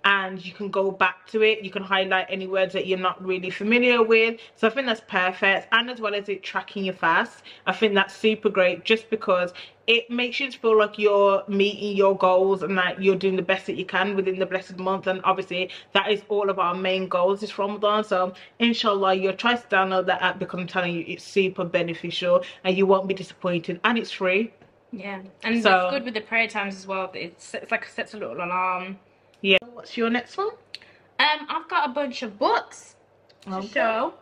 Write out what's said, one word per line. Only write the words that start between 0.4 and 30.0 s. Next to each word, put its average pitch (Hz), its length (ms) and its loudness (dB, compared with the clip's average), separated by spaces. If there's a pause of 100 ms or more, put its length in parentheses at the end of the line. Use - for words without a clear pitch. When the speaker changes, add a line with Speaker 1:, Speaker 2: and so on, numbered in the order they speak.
Speaker 1:
you 185 80 -12
can 202 180 -8
go 196 200 0
back 185 380 0
to 220 140 2
it. 214 220 2
You 185 60 -10
can 196 120 -6
highlight 190 460 0
any 190 180 -6
words 190 280 0
that 180 120 -2
you're 185 120 0
not 185 260 -2
really 185 260 -4
familiar 240 520 2
with. 226 380 4 (160)
So 226 100 0
I 220 40 4
think 254 160 -4
that's 220 220 -2
perfect. 190 640 0
And 240 160 2
as 240 120 -10
well 208 140 -2
as 202 140 -4
it 190 140 -6
tracking 196 420 -6
your 185 100 -4
fast, 180 500 0 (220)
I 185 60 0
think 208 220 2
that's 196 200 2
super 214 360 0
great, 180 340 2
just 220 240 0
because 180 460 -2 (320)
it 233 240 2
makes 240 300 -4
you 269 100 -4
feel 226 260 2
like 208 220 2
you're 202 480 4
meeting 202 500 0
your 196 220 4
goals 185 460 4
and 190 120 -2
that 180 240 0
you're 190 140 4
doing 185 220 0
the 175 60 -2
best 190 240 -2
that - 100 -6
you 180 80 -6
can 196 320 -2
within 185 200 -2
the 185 80 -2
blessed 185 340 -6
month. 185 280 -4
And 185 160 -2
obviously 185 480 -2 (220)
that 196 180 0
is 202 180 0
all 202 220 0
of 185 80 -2
our 180 160 0
main 185 320 -2
goals 185 340 0
this 208 160 -8
Ramadan. 208 460 0
So 185 300 -2 (260)
inshallah, 208 560 2
you'll 190 200 0
try 240 200 0
to 240 140 -8
download 190 380 2
that 180 160 0
app, 185 180 0
because 180 180 -6
I'm 180 80 -6
telling 175 260 -2
you, 170 140 -4
it's - 160 -12
super 185 420 0
beneficial 175 800 0 (220)
and 185 120 2
you 196 80 4
won't 190 220 4
be 190 80 -2
disappointed, 175 720 -6
and 233 120 4
it's - 140 -4
free. 190 420 0 (380)
Speaker 2:
Yeah, 196 300 -10 (240)
and 226 180 0
Speaker 1:
So 185 240 4
Speaker 2:
it's 180 80 -2
good 254 100 -4
with 240 100 -10
the 214 60 -2
prayer 226 280 -2
times 202 260 -6
as 190 120 -16
well. 190 280 -6
It's, - 400 -14
it's - 160 -12
like, 226 160 -2
sets - 280 -10
a - 20 -14
little 131 200 -8
alarm. 185 640 -4 (420)
Speaker 1:
Yeah. 190 180 4 (140)
What's - 240 -14
your 226 140 0